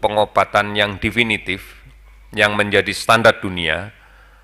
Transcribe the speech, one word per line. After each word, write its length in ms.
pengobatan 720
yang 240
definitif, 800
yang 240
menjadi 400
standar 480
dunia, 480